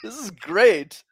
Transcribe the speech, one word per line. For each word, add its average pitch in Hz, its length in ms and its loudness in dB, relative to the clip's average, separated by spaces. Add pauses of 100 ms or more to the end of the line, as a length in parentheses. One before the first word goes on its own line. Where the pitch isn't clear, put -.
This 220 140 -18
is 277 140 -14
great. 175 800 0